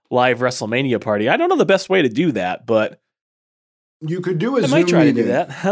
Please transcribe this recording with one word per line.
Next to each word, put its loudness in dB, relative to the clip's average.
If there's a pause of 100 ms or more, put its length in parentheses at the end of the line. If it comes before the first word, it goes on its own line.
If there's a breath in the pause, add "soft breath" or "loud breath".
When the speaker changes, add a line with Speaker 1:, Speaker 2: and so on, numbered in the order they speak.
Speaker 1:
live 2
WrestleMania -2
party. -2
I 2
don't 0
know 0
the 2
best 0
way 2
to 2
do 0
that, -4
but 0 (1000)
Speaker 2:
You -6
could -4
do -2
a 2
Speaker 1:
I 2
Speaker 2:
Zoom 0
Speaker 1:
might 2
try 2
Speaker 2:
meeting. 4
Speaker 1:
to 0
do -2
that. -2
I -12